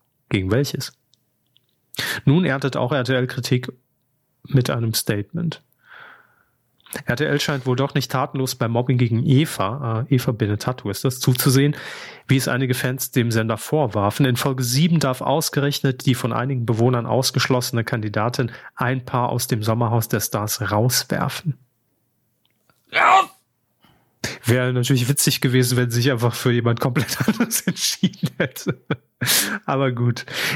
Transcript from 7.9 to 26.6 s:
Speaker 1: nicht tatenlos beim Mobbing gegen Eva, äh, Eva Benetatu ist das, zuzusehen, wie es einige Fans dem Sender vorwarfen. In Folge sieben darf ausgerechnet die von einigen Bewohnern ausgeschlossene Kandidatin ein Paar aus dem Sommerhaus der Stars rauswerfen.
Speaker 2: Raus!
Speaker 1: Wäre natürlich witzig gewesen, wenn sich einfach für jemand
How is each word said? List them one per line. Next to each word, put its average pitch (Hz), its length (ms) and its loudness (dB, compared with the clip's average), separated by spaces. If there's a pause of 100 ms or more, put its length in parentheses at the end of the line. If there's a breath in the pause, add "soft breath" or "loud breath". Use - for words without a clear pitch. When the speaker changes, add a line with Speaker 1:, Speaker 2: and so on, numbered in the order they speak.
Speaker 1:
nicht 135 160 -2
tatenlos 131 460 -2
beim 117 160 -2
Mobbing 123 260 2
gegen 117 260 2
Eva, 123 840 0
äh, 135 60 4
Eva 127 160 2
Benetatu 104 580 -2
ist - 160 -6
das, 127 140 -2
zuzusehen, 135 560 2 (520 loud breath)
wie 131 100 4
es 131 100 -2
einige 127 260 0
Fans 127 380 -4
dem 120 200 2
Sender 110 260 0
vorwarfen. 113 680 0
In 123 120 2
Folge 131 260 -2
sieben 151 360 2
darf 131 220 -2
ausgerechnet 139 840 -2
die 127 80 4
von 120 180 -4
einigen 123 320 -2
Bewohnern 117 400 2
ausgeschlossene 123 800 0
Kandidatin 110 640 -2 (260 loud breath)
ein 127 300 -2
Paar 123 240 -2
aus - 180 -2
dem 110 140 0
Sommerhaus 113 460 2
der 110 140 -2
Stars 104 500 -4
rauswerfen. - 840 0 (1400)
Speaker 2:
Raus! - 360 4 (1160 loud breath)
Speaker 1:
Wäre 123 280 2
natürlich 123 340 2
witzig 143 340 0
gewesen, 127 360 2
wenn 123 140 2
sich 120 200 2
einfach 117 220 2
für - 180 0
jemand 117 280 2